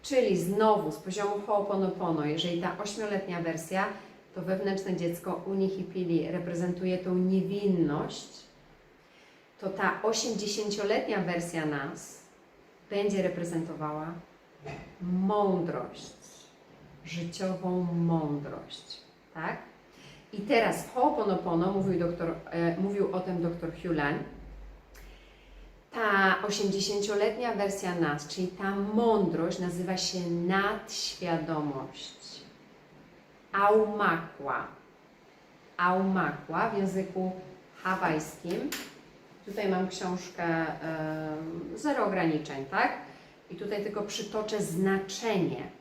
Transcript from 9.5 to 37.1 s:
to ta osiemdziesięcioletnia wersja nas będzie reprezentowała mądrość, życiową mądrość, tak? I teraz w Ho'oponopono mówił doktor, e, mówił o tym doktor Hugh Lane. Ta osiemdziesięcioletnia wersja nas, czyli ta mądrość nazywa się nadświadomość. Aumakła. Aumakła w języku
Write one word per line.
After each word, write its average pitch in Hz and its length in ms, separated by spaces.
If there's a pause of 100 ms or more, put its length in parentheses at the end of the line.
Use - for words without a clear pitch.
to 190 100
ta 190 340
osiemdziesięcioletnia 208 1160
wersja 170 440
nas 147 540 (720)
będzie 202 320
reprezentowała 165 920 (880)
mądrość, 180 1120 (920)
życiową 180 880
mądrość, 156 1080 (320)
tak? 165 240 (800)
I 196 40
teraz 214 420
w - 120
Ho'oponopono 196 800
mówił 190 260
doktor, 170 360 (160)
e, 170 260
mówił 196 380
o 180 40
tym 180 220
doktor 170 300
Hugh 170 240
Lane. 147 240 (1700)
Ta 196 440 (120)
osiemdziesięcioletnia 202 1080
wersja 196 400
nas, 151 320
czyli 180 200
ta 196 280
mądrość 196 840
nazywa 180 380
się 185 220 (100)
nadświadomość. 170 2000 (1120)
Aumakła. 196 1120 (1120)
Aumakła 185 920
w 208 80
języku 185 540 (520)